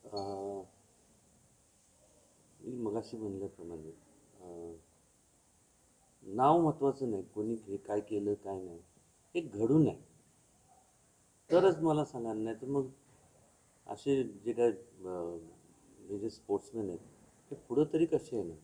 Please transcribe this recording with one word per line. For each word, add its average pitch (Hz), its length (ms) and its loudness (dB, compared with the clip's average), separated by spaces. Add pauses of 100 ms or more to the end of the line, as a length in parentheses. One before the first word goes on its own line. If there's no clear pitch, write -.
अं, 101 580 -6 (2000)
मी 127 160 -10
मगाशी 113 400 -4
म्हणल्याप्रमाणे, 95 720 -8 (500)
अं, 85 340 -14 (1500)
नाव 131 380 4
महत्त्वाचं 139 500 0
नाही, 98 120 -2
कोणी 107 320 -4
हे 101 220 -8
काय 104 240 -4
केलं, 104 340 -2
काय 95 280 -8
नाही, 87 160 -14 (560)
हे 175 60 0
घडून 120 480 4
आहे - 220 -6 (1400)
तरच 175 260 8
मला 151 260 2
सांगा, 117 280 -6
नाही 110 240 -4
तर 120 100 -12
मग 135 220 0 (960)
असे 139 380 0
जे 104 280 -6
काय, 117 180 6
अं, 90 680 -8 (680)
हे 101 100 -6
जे 107 120 -4
स्पोर्ट्समॅन 101 580 -2
आहेत, 85 100 -6 (520)
हे - 40 -8
पुढं 135 380 2
तरी 165 140 4
कसे 147 300 0
येणार? 85 280 -4